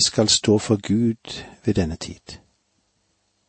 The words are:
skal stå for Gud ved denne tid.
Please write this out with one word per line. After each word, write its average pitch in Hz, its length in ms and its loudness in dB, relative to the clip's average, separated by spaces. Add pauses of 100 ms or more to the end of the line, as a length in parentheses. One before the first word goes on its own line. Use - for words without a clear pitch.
skal 110 220 2
stå - 300 4
for 104 240 0
Gud 113 640 -2 (200)
ved 107 100 0
denne 85 220 0
tid. - 420 -14 (1120)